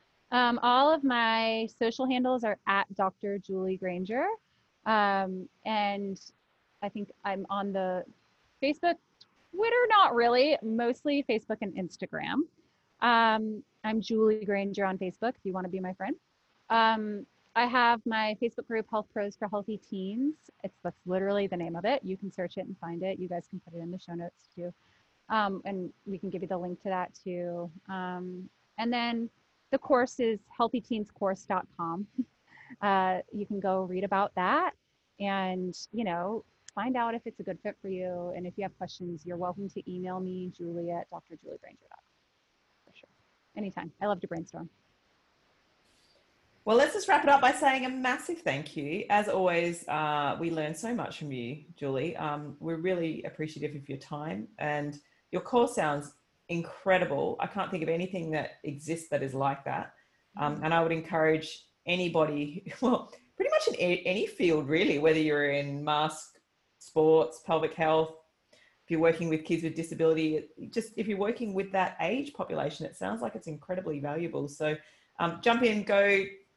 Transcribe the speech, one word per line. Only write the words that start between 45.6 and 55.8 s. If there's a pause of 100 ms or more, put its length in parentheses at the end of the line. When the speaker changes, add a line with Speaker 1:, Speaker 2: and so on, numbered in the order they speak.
Speaker 2:
Well,
let's
just
wrap
it
up
by
saying
a
massive
thank
you.
As
always,
uh,
we
learn
so
much
from
you, (120)
Julie.
Um,
we're
really
appreciative
of
your
time, (120)
and (360)
your
course
sounds (360)